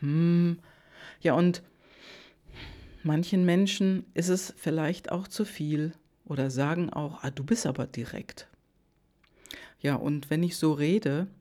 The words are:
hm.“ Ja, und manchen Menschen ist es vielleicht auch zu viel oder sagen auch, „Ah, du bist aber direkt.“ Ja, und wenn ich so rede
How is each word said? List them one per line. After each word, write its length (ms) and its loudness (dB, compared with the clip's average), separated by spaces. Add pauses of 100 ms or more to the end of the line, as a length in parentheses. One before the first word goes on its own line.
hm.“ 580 4 (640)
Ja, 140 2
und 280 4 (1400)
manchen 420 2
Menschen 680 2
ist 160 0
es 260 -2
vielleicht 560 -2
auch 160 -6
zu 160 -4
viel 480 -4 (320)
oder 260 -2
sagen 400 0
auch, 320 -8
„Ah, 80 -4
du 140 -8
bist 220 0
aber 200 -4
direkt.“ 640 -12 (1300)
Ja, 160 0
und 340 -4
wenn 120 2
ich 140 -2
so 160 2
rede 540 0 (140)